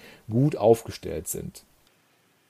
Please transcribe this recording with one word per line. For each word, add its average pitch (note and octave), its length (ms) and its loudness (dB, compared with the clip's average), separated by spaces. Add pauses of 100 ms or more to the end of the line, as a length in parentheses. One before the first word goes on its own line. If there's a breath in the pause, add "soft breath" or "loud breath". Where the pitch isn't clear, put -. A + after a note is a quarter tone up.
(280 loud breath)
gut C3 280 2
aufgestellt G2 720 0
sind. - 360 -12 (880)